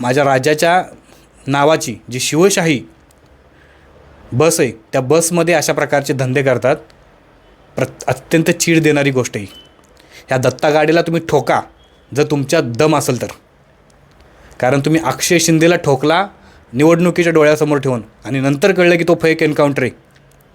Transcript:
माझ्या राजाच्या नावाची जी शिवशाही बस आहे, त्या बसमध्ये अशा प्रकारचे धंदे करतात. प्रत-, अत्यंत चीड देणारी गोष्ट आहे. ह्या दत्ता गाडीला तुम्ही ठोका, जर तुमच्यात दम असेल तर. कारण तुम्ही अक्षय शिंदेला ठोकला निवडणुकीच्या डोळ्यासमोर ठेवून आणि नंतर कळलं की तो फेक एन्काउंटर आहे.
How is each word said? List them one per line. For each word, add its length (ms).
माझ्या 240
राजाच्या 600
नावाची 500
जी 100
शिवशाही 640
बस 280
आहे, 100
त्या 300
बसमध्ये 540
अशा 180
प्रकारचे 400
धंदे 300
करतात. 340
प्रत-, 300
अत्यंत 440
चीड 320
देणारी 280
गोष्ट 260
आहे. 100
ह्या 120
दत्ता 320
गाडीला 320
तुम्ही 260
ठोका, 340
जर 160
तुमच्यात 320
दम 340
असेल 260
तर. 40
कारण 200
तुम्ही 240
अक्षय 340
शिंदेला 380
ठोकला 520
निवडणुकीच्या 600
डोळ्यासमोर 460
ठेवून 240
आणि 160
नंतर 320
कळलं 240
की 120
तो 140
फेक 200
एन्काउंटर 400
आहे. 80